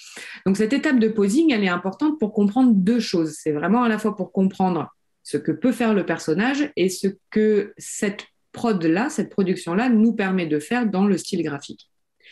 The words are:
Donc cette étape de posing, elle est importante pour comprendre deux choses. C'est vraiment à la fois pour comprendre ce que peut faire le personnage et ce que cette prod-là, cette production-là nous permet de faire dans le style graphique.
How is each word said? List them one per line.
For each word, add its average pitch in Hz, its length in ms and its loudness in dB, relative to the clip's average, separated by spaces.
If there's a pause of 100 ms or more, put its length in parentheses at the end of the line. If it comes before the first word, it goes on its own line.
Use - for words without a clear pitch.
(460)
Donc 190 120 2
cette 220 160 0
étape 277 260 2
de 220 100 4
posing, 220 420 2
elle 214 120 0
est 185 60 2
importante 190 500 -2
pour 208 140 -2
comprendre 220 400 4
deux 202 260 4
choses. 160 420 -2
C'est 156 100 -2
vraiment 180 320 0
à 233 60 2
la 214 80 0
fois 208 180 -2
pour 185 160 -8
comprendre 185 640 0 (300)
ce - 140 -6
que 151 140 -2
peut 240 200 0
faire 226 220 0
le 175 120 0
personnage 214 680 -2
et 180 140 2
ce 190 180 -4 (240)
que 214 460 2
cette - 480 -8 (260)
prod-là, 190 580 0
cette 196 220 -4
production-là 185 580 -2
nous 226 240 4
permet 190 320 -2
de 151 140 0
faire 240 260 -2
dans 190 200 0
le 196 120 2
style 175 260 -4
graphique. - 460 -10 (420)